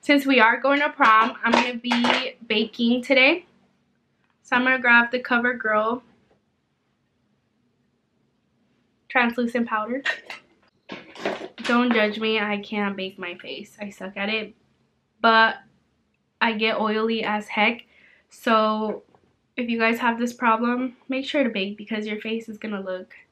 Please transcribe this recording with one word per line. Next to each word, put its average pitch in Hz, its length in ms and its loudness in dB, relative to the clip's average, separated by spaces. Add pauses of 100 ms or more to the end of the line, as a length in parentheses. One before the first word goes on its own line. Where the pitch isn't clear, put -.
Since 277 220 4
we 262 160 6
are 233 180 4
going 277 220 2
to 294 80 0
prom, 226 560 4
I'm 233 80 2
gonna 247 220 2
be 240 600 -2 (100)
baking 233 580 0
today. 269 420 2 (960)
So - 160 -2
I'm 247 80 2
gonna 262 120 2
grab 240 340 4
the 254 120 -4
CoverGirl 240 760 0 (3000)
translucent 240 580 0
powder. 226 380 -6 (1600)
Don't 240 300 2
judge 214 260 0
me, 220 180 0
I 208 200 -2
can't 202 400 -4
bake 190 200 -10
my 180 180 -10
face. 156 440 -16
I 202 120 -12
suck 190 260 -14
at 196 100 -6
it, 214 260 -6 (680)
but 123 340 4 (880)
I 226 100 0
get 220 300 0
oily 220 420 -2
as 214 240 -4
heck. 226 380 -2 (440)
So 214 720 -2 (520)
if 247 140 -6
you 233 100 -2
guys 226 200 2
have 233 200 0
this 240 140 -4
problem, 240 640 -2 (100)
make 262 180 -6
sure 277 200 0
to 233 40 0
bake 208 280 -6
because 214 280 -8
your 214 140 -6
face 226 300 -8
is 214 80 -14
gonna 208 240 -8
look 185 320 -10 (180)